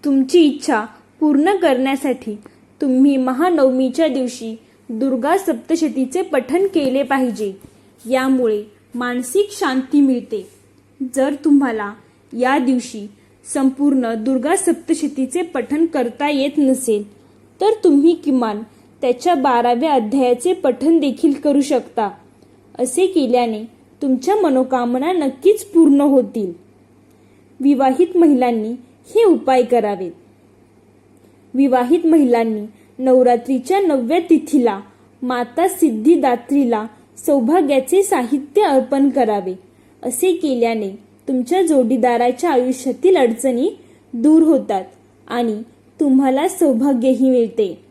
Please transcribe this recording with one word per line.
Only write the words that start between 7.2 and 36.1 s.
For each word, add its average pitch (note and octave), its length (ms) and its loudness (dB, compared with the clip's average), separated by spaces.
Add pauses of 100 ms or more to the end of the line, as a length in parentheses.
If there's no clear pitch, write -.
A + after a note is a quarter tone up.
यामुळे B3+ 540 0 (320)
मानसिक B3 560 -4
शांती C4+ 500 0
मिळते. A#3+ 460 -2 (680)
जर C4+ 180 0 (120)
तुम्हाला A#3+ 480 2 (400)
या B3+ 240 0
दिवशी A#3+ 500 -2 (460)
संपूर्ण C4 600 0 (100)
दुर्गा C4 320 0
सप्तशतीचे E4 840 -4
पठण D#4 440 -2
करता C#4+ 440 -4
येत C#4 280 -2
नसेल, B3+ 540 0 (500)
तर G4 60 2 (160)
तुम्ही D#4+ 320 4
किमान A#3+ 440 -2 (420)
त्याच्या C4 340 0
बाराव्या B3 580 0
अध्यायाचे B3 600 0
पठण D4+ 460 0
देखील C#4 340 0
करू C#4+ 280 0
शकता. B3 480 -2 (680)
असे E4 280 0
केल्याने A#3+ 560 -2 (380)
तुमच्या C4+ 340 -2
मनोकामना C4 760 -2
नक्कीच F4 540 0
पूर्ण C#4+ 360 4
होतील. A#3 520 0 (1040)
विवाहित C4+ 580 2
महिलांनी B3 540 2 (440)
हे A4+ 80 4
उपाय C4 400 2
करावेत. G#3 480 -2 (1400)
विवाहित C4 540 2
महिलांनी A#3 580 2 (340)
नवरात्रीच्या B3+ 840 2
नवव्या D4 380 0 (100)
तिथीला B3 500 2 (420)
माता B3 460 -2
सिद्धिदात्रीला B3 1160 0 (400)